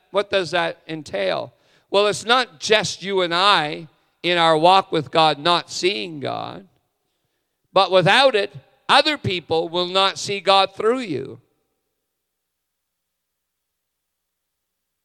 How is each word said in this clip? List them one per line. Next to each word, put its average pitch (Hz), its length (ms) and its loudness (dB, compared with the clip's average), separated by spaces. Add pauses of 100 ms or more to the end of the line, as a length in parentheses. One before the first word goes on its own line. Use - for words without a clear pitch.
(100)
what 202 200 -4
does 180 220 -2
that 170 340 -4
entail? 160 640 -6 (380)
Well, 202 160 2
it's 202 180 -4
not 226 360 -2
just 208 420 0
you 190 200 -2
and 170 120 -4
I 170 540 0 (340)
in 175 160 0
our 165 180 4
walk 180 360 4
with 156 180 -4
God 156 280 2
not 165 300 -2
seeing 185 520 -6
God, 120 480 -10 (1040)
but 185 180 2
without 208 460 4
it, 202 180 -4 (340)
other 294 300 4
people 170 500 -4
will 175 200 -4
not 190 280 0
see 196 240 -8
God 190 340 2
through 226 260 -2
you. 117 400 -10 (3750)